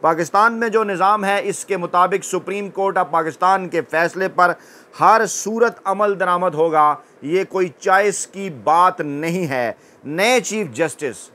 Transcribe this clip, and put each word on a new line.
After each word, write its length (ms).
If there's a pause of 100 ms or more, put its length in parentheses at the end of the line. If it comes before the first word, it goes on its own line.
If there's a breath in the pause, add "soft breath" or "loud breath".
पाकिस्तान 500
में 180
जो 120
निज़ाम 420
है, 160
इसके 360
मुताबिक 460
सुप्रीम 460
कोर्ट 280
of 160
पाकिस्तान 540
के 140
फ़ैसले 460
पर 280 (400 loud breath)
हर 300
सूरत 640
अमल 280
दरामद 400
होगा। 300 (380 loud breath)
ये 220
कोई 260 (100)
चॉइस 440
की 240
बात 520
नहीं 440
है। 320 (260 soft breath)
नए 380
चीफ 320
जस्टिस 420 (200)